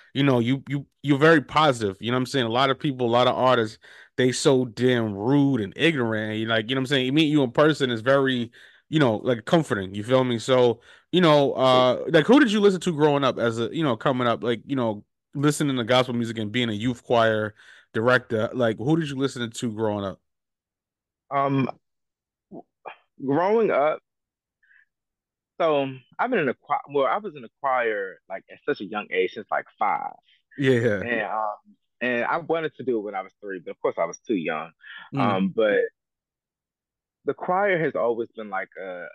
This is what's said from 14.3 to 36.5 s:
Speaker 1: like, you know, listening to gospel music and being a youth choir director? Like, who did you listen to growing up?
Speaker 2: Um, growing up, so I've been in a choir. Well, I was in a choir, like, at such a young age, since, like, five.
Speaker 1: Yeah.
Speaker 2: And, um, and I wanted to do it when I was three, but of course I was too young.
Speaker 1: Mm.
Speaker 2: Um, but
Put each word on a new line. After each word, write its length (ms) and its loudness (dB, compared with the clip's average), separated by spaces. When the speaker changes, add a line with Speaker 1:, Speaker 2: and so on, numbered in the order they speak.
Speaker 1:
like, 200 -2
you 120 -6
know, 280 -2
listening 440 0
to 60 -2
gospel 300 2
music 240 -4
and 140 -6
being 180 -4
a 40 -4
youth 300 -4
choir 520 0
director? 580 0
Like, 240 0
who 180 -2
did 140 -4
you 60 -10
listen 340 -6
to 220 -8
growing 340 -4
up? 160 -10
Speaker 2:
Um, 360 0
growing 460 2
up, 280 0
so 300 0
I've 120 -2
been 100 0
in 100 0
a 40 -2
choir. 260 -6
Well, 160 0
I 120 -2
was 180 -10
in 80 -16
a 60 -18
choir, 600 -2
like, 220 -12
at 140 -20
such 160 -4
a 40 -10
young 260 -8
age, 220 0
since, 180 -14
like, 140 -4
five. 360 -2
Speaker 1:
Yeah. 440 2
Speaker 2:
And, 220 -4
um, 320 -4
and 240 -2
I 120 -2
wanted 400 -4
to 60 -12
do 160 -2
it 20 -8
when 140 -8
I 60 -6
was 200 -14
three, 180 -10
but 120 -14
of 100 -16
course 160 -2
I 80 0
was 140 -10
too 160 -4
young. 360 -6
Speaker 1:
Mm. 60 -4
Speaker 2:
Um, 360 0
but 260 2